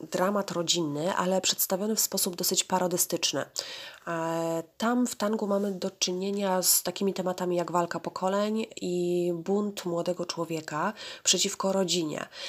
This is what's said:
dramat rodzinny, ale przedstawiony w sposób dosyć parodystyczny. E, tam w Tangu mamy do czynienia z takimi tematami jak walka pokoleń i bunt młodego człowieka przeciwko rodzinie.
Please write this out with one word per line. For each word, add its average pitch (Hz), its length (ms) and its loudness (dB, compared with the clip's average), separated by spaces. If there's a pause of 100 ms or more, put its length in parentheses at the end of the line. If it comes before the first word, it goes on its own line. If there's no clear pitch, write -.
(100)
dramat 202 400 2
rodzinny, 165 640 0
ale 185 260 2
przedstawiony 202 560 0
w - 40 2
sposób 196 360 0
dosyć - 280 2
parodystyczny. 175 800 0 (640)
E, 165 540 0 (160)
tam 247 280 2
w - 100 -4
Tangu 214 300 0
mamy 202 260 2
do 185 180 -4
czynienia 185 720 0
z - 200 4
takimi 185 320 0
tematami 180 420 0
jak 165 140 0
walka 170 300 2
pokoleń 208 680 0 (100)
i 175 580 0
bunt 202 500 0
młodego 175 420 -2
człowieka 165 680 -2 (320)
przeciwko 190 480 2
rodzinie. 175 560 0 (200)